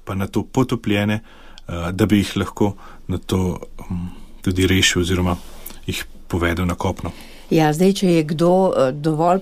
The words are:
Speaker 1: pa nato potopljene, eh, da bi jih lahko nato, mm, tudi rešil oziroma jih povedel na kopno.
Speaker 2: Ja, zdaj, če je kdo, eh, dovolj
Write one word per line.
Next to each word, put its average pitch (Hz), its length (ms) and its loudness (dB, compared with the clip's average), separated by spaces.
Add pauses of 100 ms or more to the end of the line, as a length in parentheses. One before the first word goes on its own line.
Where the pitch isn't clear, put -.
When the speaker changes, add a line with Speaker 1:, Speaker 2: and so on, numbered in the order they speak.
Speaker 1:
pa 107 80 -6
nato 98 320 -2
potopljene, 107 720 0
eh, - 720 -10
da 104 140 2
bi 101 160 4
jih - 160 -2
lahko 101 380 0 (320)
nato, 95 320 -2 (500)
mm, 90 180 -6 (380)
tudi 92 220 2
rešil 92 340 4
oziroma 90 340 0 (520)
jih - 180 -4 (220)
povedel 87 380 0
na 85 100 0
kopno. 87 360 -4 (380)
Speaker 2:
Ja, 156 240 4
zdaj, 185 200 4
če 196 180 0
je 165 120 4
kdo, 170 300 2 (200)
eh, 131 180 4
dovolj 160 500 2